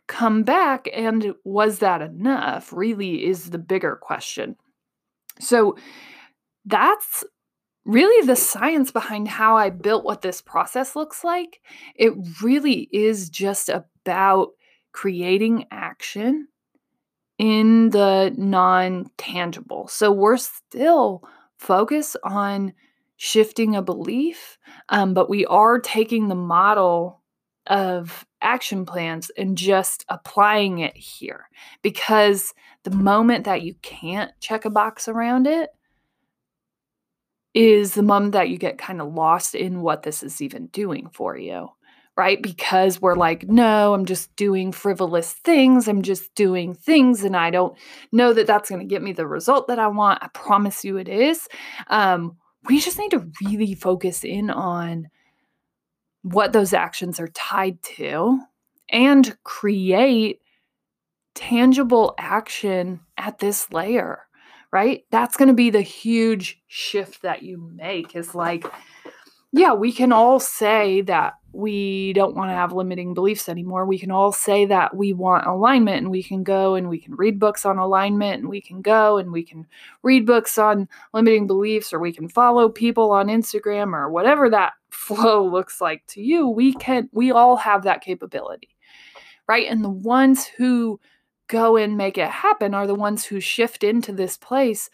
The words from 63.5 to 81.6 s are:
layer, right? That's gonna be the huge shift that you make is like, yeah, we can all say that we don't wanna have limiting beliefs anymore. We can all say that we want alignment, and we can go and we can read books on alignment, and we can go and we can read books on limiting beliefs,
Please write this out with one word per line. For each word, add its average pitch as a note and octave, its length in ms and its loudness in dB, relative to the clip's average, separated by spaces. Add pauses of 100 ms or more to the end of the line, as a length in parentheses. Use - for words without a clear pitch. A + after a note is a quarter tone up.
layer, G3 540 -4 (440)
right? G#3+ 400 0
That's B3 260 0
gonna C4+ 180 6
be A#3+ 160 4
the G3+ 120 2
huge A3+ 840 -2
shift - 540 -8
that F3 200 -8
you F#3 160 -16 (160)
make E3+ 400 -10
is E3+ 200 -12
like, E3+ 300 -4 (880)
yeah, D#4+ 200 6
we A3 200 0
can B3 200 2
all A#3+ 260 6
say G#3 640 0
that F#3 320 -2 (200)
we G3 600 -4
don't G3 200 2
wanna F#3+ 200 -6
have F3+ 180 -2
limiting F3+ 400 -6
beliefs G3 340 -2
anymore. F3+ 380 -6
We F#3+ 140 -2
can F3+ 120 -10
all G3 220 2
say G3+ 320 2
that F#3+ 320 2
we G3 160 -2
want F#3 340 2
alignment, G3+ 520 2
and F3 120 -6
we F#3 120 -4
can F#3+ 200 -8
go F#3+ 320 0
and F3+ 140 -4
we E3+ 100 -6
can - 160 -18
read G3+ 240 0
books G#3 280 0
on G3 100 0
alignment, G3 640 0
and G#3+ 80 -8
we G3+ 140 -10
can F#3 180 -18
go G#3+ 380 4
and F3+ 120 -6
we E3+ 120 -6
can D#3+ 240 -20 (360)
read B3+ 220 4
books A3+ 320 2
on G#3+ 320 2 (240)
limiting A3 340 4
beliefs, G#3+ 460 -2